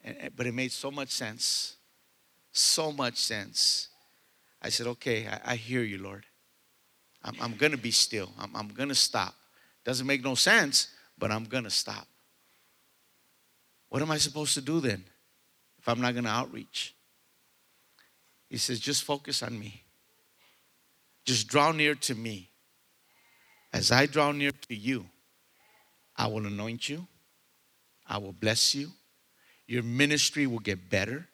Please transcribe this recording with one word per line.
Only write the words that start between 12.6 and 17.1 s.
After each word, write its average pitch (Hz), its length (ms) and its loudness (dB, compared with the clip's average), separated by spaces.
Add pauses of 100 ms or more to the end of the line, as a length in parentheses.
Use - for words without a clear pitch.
What - 120 -2
am 156 100 0
I 151 60 2
supposed 147 380 0
to 139 60 -4
do 156 200 0
then 98 240 0 (760)
if - 80 -6
I'm 120 140 2
not 123 140 2
gonna 120 140 -2
outreach?" - 640 -4 (1600)